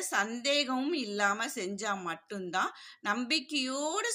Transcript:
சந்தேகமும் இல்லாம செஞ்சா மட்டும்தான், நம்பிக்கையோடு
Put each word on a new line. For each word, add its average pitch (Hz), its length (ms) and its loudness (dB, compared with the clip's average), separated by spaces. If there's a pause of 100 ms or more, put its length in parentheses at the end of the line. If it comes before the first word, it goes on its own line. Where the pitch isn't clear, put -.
சந்தேகமும் 254 880 2
இல்லாம 208 540 2
செஞ்சா 202 540 -2
மட்டும்தான், 180 680 -2 (340)
நம்பிக்கையோடு 285 1080 0